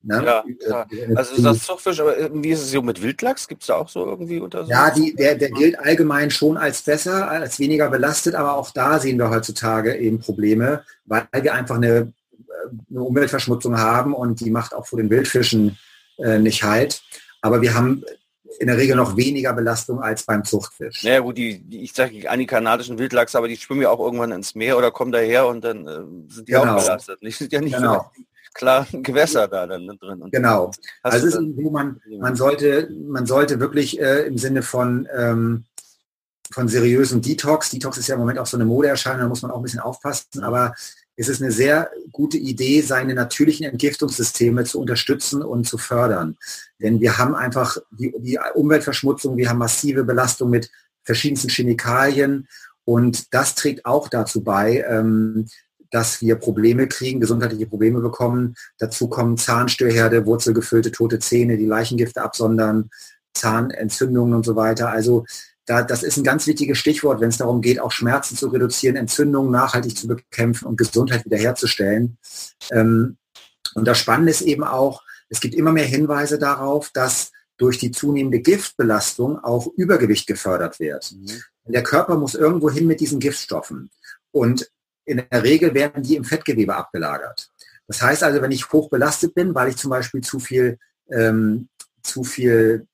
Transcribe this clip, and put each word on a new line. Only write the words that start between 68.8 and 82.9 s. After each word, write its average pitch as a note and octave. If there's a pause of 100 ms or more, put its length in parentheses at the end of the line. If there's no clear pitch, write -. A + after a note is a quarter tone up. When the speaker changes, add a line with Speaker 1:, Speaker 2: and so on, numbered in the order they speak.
Speaker 1:
Entzündungen C3+
nachhaltig B2
zu A2+
bekämpfen A#2
und A2+
Gesundheit A#2
wiederherzustellen. A2+ (540)
Ähm, A2+ (580)
und A2
das A#2
Spannende D#3
ist D#3
eben D3+
auch, C3+ (280)
es A2+
gibt -
immer D#3+
mehr D#3
Hinweise C#3+
darauf, C#3+
dass - (260)
durch B2
die A#2+
zunehmende C3+
Giftbelastung B2+
auch A#2+ (100)
Übergewicht D3
gefördert F2+
wird. D2+
Speaker 2:
Mhm. G2 (360)
Speaker 1:
Und A#2
der A#2+
Körper E3
muss C#3+
irgendwo D#3
hin E3
mit D#3